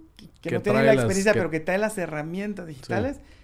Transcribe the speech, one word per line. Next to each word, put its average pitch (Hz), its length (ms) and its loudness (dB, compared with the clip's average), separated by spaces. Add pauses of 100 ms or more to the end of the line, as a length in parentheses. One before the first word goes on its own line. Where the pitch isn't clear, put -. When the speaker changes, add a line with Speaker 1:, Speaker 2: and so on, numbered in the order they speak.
(160)
Speaker 1:
que, - 120 -20 (140)
que - 80 -8
Speaker 2:
Que - 60 0
Speaker 1:
no 117 60 0
tiene 208 180 2
Speaker 2:
trae - 80 4
Speaker 1:
la - 60 8
Speaker 2:
las, 120 120 4
Speaker 1:
experiencia, 196 280 2
Speaker 2:
que - 60 4
Speaker 1:
pero 175 100 0
que 160 120 -4
trae 185 160 -2
las 214 200 -2
herramientas 170 680 -6
Speaker 2:
Sí. 156 60 -14
Speaker 1:
digitales, 208 440 -4 (260)